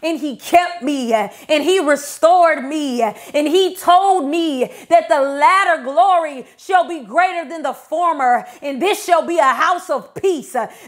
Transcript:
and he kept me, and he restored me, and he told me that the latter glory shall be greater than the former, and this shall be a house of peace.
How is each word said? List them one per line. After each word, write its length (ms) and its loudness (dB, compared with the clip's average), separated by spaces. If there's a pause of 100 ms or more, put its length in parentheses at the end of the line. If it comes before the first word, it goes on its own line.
and 180 -4
he 160 -8
kept 460 -2
me, 300 -4
and 520 -2
he 160 2
restored 840 2
me, 380 -4
and 460 -2
he 260 2
told 540 2
me 420 -2 (180)
that 200 4
the 120 2
latter 600 2
glory 640 0 (100)
shall 300 0
be 140 -10
greater 480 -2
than 140 -10
the 100 -4
former, 760 -2 (140)
and 220 -8
this 220 -2
shall 220 2
be 120 -2
a 160 4
house 340 -2
of 260 -6
peace. 420 -4 (320)